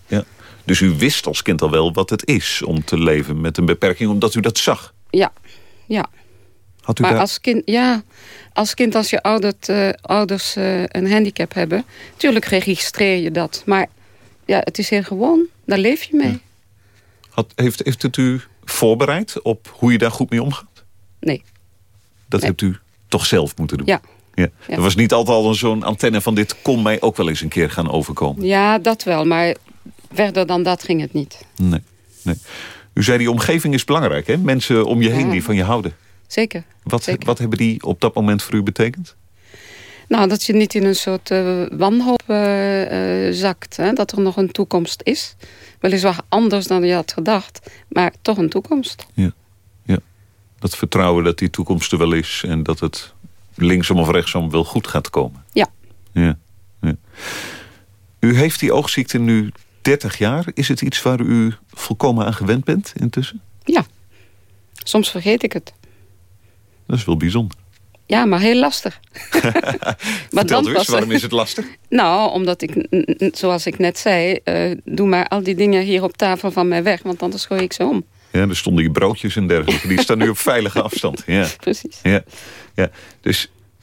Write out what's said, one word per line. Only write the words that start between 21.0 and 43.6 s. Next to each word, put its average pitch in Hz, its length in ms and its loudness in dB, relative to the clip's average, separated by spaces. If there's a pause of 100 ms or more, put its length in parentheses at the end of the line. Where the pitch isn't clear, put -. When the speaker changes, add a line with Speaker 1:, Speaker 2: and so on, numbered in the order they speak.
Speaker 2:
Nee. 143 220 -4 (840)
Speaker 1:
Dat - 120 0
Speaker 2:
Nee. - 100 -2
Speaker 1:
hebt 90 120 -4
u 95 140 -2 (320)
toch - 180 -2
zelf 80 300 0
moeten 80 220 -4
doen? 71 80 -6
Speaker 2:
Ja. 180 140 2 (340)
Speaker 1:
Ja. 92 140 0 (200)
Speaker 2:
Ja. - 60 -8
Speaker 1:
Er 87 60 -2
was 95 140 2
niet 110 180 2
altijd 117 240 4
al 110 180 4
zo'n 110 280 0
antenne 110 380 0
van: 113 140 0
"Dit - 280 -2
kon 120 200 2
mij 107 180 2
ook - 160 0
wel 85 120 0
eens 78 120 -2
een 80 80 -6
keer 80 220 0
gaan 82 200 -4
overkomen." 73 560 -4
Speaker 2:
Ja, 202 320 4
dat 220 240 -2
wel, 160 240 0
maar 170 280 2 (580)
verder 190 340 0
dan 180 160 0
dat 180 200 0
ging 165 180 0
het 143 120 -6
niet. - 320 -6 (120)
Speaker 1:
Nee, 90 240 2 (420)
nee. 85 120 -2 (600)
U 101 80 2
zei: 120 160 4
"Die 120 120 2
omgeving 151 440 0
is 127 100 0
belangrijk, 101 420 0
hè? 110 100 2
Mensen 113 500 2
om 117 160 2
je 113 80 4
heen 135 160 2
Speaker 2:
Ja. - 60 0
Speaker 1:
die - 120 0
van 107 100 0
je 95 80 2
houden." 98 300 -2 (340)
Speaker 2:
Zeker, 214 380 -4 (180)
Speaker 1:
Wat, - 220 -2
Speaker 2:
zeker. - 220 -4
Speaker 1:
wat 120 120 0
hebben 113 200 -2
die 113 240 0
op - 180 -4
dat 113 140 0
moment 104 280 2
voor - 120 -4
u 107 80 2
betekend? 117 540 -4 (920)
Speaker 2:
Nou, 208 200 4
dat 208 160 0
je - 80 0
niet 208 220 2
in 196 100 2
een 196 120 2
soort, 185 340 -4
eh, 185 400 0
wanhoop, 240 560 2
eh, 196 1000 0
eh, 180 60 -2
zakt, 185 420 -6